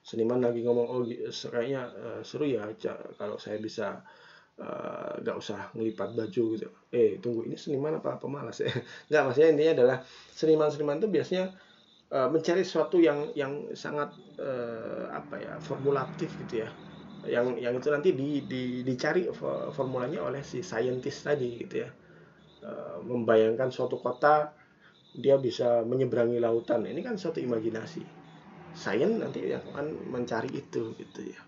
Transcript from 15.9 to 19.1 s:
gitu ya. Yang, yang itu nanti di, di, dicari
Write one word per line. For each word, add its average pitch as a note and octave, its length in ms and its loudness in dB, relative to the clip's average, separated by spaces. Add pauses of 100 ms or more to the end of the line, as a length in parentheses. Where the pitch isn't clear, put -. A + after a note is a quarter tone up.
gitu A2+ 200 -4
ya. A2 40 -10 (600)
Yang, A#2+ 160 2 (160)
yang A#2+ 160 -2
itu B2+ 160 0
nanti D3 240 4
di, C#3 120 -2 (200)
di, B2+ 320 -2
dicari D3+ 480 0